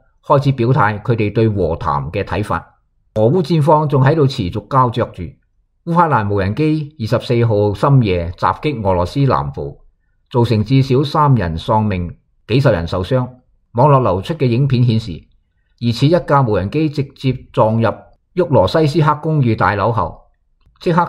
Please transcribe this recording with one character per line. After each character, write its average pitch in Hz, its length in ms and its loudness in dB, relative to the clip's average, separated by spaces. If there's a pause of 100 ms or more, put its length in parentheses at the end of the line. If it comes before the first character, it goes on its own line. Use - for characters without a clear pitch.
(260)
開 143 180 2
始 135 100 2
表 120 160 -2
態 107 340 0
佢 117 120 -2
哋 107 160 -2
對 113 160 2
和 90 280 -2
談 71 360 -4
嘅 98 120 -4
睇 104 200 -6
法。 - 360 -8 (340)
俄 110 80 -2 (100)
烏 180 120 2
戰 165 180 0
況 151 240 4
仲 139 180 2
喺 135 120 2
度 151 100 4
持 95 240 -2
續 101 180 -8
膠 127 220 2
着 110 240 -2
住， 92 80 -14 (640)
烏 165 100 -2
克 175 120 4
蘭 110 200 0
無 101 120 0
人 98 160 0
機 156 440 -2
二 113 60 -6
十 110 220 -2
四 117 180 2
號 104 300 2
深 139 260 4
夜 90 300 -2
襲 - 280 -2
擊 147 240 -6
俄 95 120 2
羅 87 100 0
斯 139 200 -4
南 71 260 0
部， 71 300 -10 (500)
造 120 120 2
成 110 200 0
至 135 180 2
少 131 220 2
三 143 320 2
人 85 200 -2
喪 110 280 -2
命， 92 340 -4 (300)
幾 120 120 2
十 135 120 4
人 85 160 -2
受 92 160 -4
傷。 127 240 -2 (460)
網 123 180 2
絡 131 100 4
流 95 180 0
出 123 140 -6
嘅 143 140 -2
影 123 200 0
片 123 160 2
顯 113 160 2
示， 90 120 -8 (640)
疑 117 140 -2
似 135 160 0
一 170 180 4
架 143 160 2
無 107 160 0
人 92 140 -4
機 156 180 -2
直 147 140 -4 (120)
接 127 180 -2 (200)
撞 113 260 2
入 113 80 2 (500)
沃 180 120 0
羅 104 180 4
西 160 200 2
斯 156 140 0
克 151 200 0
公 156 220 0
寓 110 120 0
大 98 200 0
樓 101 160 0
後， 90 300 -4 (580)
即 180 120 -2
刻 170 180 0